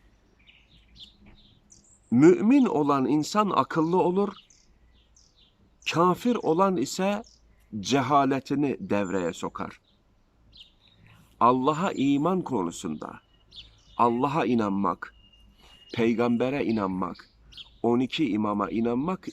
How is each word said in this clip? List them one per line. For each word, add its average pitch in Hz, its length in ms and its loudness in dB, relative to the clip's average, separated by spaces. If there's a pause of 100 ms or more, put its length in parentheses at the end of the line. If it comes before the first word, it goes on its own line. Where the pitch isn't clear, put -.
(2000)
Mümin 202 540 6
olan 143 400 0
insan 151 440 0
akıllı 160 480 0
olur, 185 360 0 (1600)
kafir 185 420 2
olan 185 420 0
ise 196 460 -4 (560)
cehaletini 135 1000 0
devreye 92 540 -2
sokar. - 480 -10 (1600)
Allah'a 139 520 2
iman 143 500 0
konusunda, 85 800 -6 (800)
Allah'a 123 480 2
inanmak, 101 680 -2 (800)
peygambere 120 720 0
inanmak, 95 640 -4 (540)
on 120 160 2
iki 127 300 -2
imama 104 400 -2
inanmak 120 640 -4